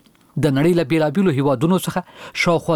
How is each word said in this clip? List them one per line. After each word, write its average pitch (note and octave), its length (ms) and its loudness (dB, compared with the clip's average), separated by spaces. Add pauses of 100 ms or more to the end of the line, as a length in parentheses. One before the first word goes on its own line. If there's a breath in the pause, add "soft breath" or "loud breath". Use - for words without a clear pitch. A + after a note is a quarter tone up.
(440)
د D3+ 120 2
نړۍ E3+ 220 2
له E3+ 120 2
بیلابیلو D#3+ 460 0
هیوادونو C#3+ 500 2
څخه F3 160 -4 (400 loud breath)
شاوخوا E3 340 0